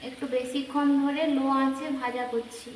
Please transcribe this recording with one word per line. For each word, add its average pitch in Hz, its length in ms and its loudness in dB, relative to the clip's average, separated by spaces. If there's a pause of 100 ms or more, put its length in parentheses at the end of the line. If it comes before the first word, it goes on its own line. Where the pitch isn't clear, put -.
একটু - 160 -10 (120)
বেশিক্ষণ 269 500 0 (160)
ধরে 285 220 2 (140)
লো 269 80 2 (180)
আঁচে 269 240 0 (120)
ভাজা 247 240 -4 (100)
করছি। 233 420 -6